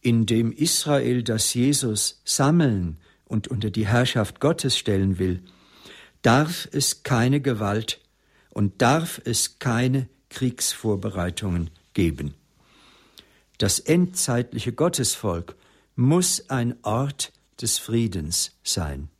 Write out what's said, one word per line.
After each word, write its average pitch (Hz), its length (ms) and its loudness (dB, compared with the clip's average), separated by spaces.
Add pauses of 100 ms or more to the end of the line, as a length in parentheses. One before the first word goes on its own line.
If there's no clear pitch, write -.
In 117 240 4
dem 113 260 2
Israel, 127 720 0
das 110 300 -2
Jesus 123 720 0
sammeln 127 720 2 (280)
und - 220 -4
unter 107 220 -4
die 107 180 -2
Herrschaft 120 520 0
Gottes 143 380 0
stellen 98 420 0
will, 90 220 -2 (800)
darf 147 500 2
es - 320 -2
keine 127 360 2
Gewalt 110 640 -2 (480)
und 101 320 -2
darf 156 420 2
es - 360 -4
keine 127 500 0 (200)
Kriegsvorbereitungen 92 1400 -2 (240)
geben. 73 400 0 (1200)
Das - 220 0
endzeitliche 123 920 0
Gottesvolk 113 840 -2 (400)
muss 156 540 2
ein 120 340 -2
Ort 131 480 -4 (300)
des - 160 -2
Friedens 92 880 -2
sein. 73 460 -4 (100)